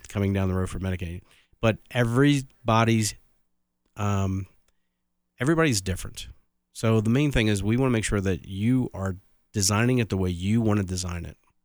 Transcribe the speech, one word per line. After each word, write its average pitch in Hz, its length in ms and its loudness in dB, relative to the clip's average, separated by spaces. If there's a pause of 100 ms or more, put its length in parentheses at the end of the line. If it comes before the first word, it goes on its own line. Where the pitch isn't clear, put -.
coming 98 240 -2
down 98 160 0
the 92 60 -2
road 92 160 -2
for 90 80 -8
Medicaid. 90 420 -6 (400)
But 110 160 2 (140)
everybody's, 117 1200 2 (800)
um, 98 500 -2 (920)
everybody's 143 440 2
different. - 460 -8 (440)
So 113 300 2
the 110 80 0
main 143 200 2
thing 120 180 2
is 101 140 0
we 107 140 2
wanna 131 140 2
make 110 140 0
sure 104 180 0
that 95 260 -2
you 113 460 0
are 95 220 -4 (360)
designing 107 460 2
it 113 100 0
the 98 80 -2
way 92 140 0
you 98 320 0
wanna 104 220 2
design 87 420 -6
it. - 100 -16 (280)